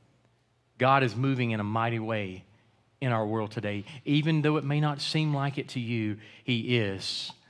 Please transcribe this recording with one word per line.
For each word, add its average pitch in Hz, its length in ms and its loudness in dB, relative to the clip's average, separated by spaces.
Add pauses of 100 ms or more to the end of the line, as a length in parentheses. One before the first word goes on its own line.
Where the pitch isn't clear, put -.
(760)
God 135 240 6
is 113 140 0
moving 123 360 2
in 107 80 0
a 104 40 -2
mighty 113 340 0
way 104 460 -4 (580)
in 127 100 0
our 110 160 0
world 107 240 -2
today. 104 320 -4 (220)
Even 151 360 2
though 151 140 2
it 143 80 0
may 143 160 0
not 147 220 0
seem 156 340 0
like 139 220 -2
it 131 100 -6
to - 140 -6
you, 110 360 -2 (280)
He 120 320 2
is. 95 520 -2 (200)